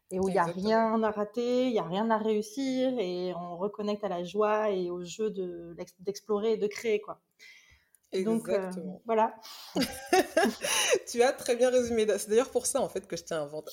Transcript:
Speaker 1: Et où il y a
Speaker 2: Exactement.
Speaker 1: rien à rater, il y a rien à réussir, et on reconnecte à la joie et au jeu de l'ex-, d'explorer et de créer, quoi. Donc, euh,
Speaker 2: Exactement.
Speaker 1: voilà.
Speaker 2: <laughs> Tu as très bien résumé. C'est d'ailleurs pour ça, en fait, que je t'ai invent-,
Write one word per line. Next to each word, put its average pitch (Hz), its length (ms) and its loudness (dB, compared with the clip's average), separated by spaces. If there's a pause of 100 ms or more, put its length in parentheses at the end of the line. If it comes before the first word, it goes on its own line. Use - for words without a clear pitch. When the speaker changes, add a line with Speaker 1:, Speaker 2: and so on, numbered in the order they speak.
Speaker 1:
Et 185 120 -2
où 190 80 2
il 180 60 0
y 190 40 6
a 175 40 4
Speaker 2:
Exactement. 214 520 2
Speaker 1:
rien 220 80 2
à 214 80 2
rater, 240 560 0
il 247 60 2
y 214 60 2
a 170 40 0
rien 190 260 0
à 220 80 4
réussir, 254 800 0
et 180 380 -2
on 175 220 -8
reconnecte 208 480 -4
à - 20 -2
la 175 160 -4
joie 208 460 2
et 185 200 -2
au 180 140 -6
jeu 214 280 -4
de 175 460 -8
l'ex-, 180 220 -12
d'explorer 208 540 -2
et 214 40 0
de 220 80 0
créer, 208 360 -2
quoi. - 180 -14 (1040)
Donc, 220 240 0
euh, 185 80 0
Speaker 2:
Exactement. 185 500 -6
Speaker 1:
voilà. 226 300 2 (400)
Speaker 2:
<laughs> - 600 0 (720)
Tu 240 160 0
as 269 100 4
très - 220 -2
bien 247 140 4
résumé. 233 360 2 (120)
C'est 202 120 -8
d'ailleurs 240 220 4
pour 247 140 0
ça, - 160 0
en 175 80 0
fait, - 180 -6
que 165 100 -6
je - 60 -12
t'ai - 120 -4
invent-, 151 380 -4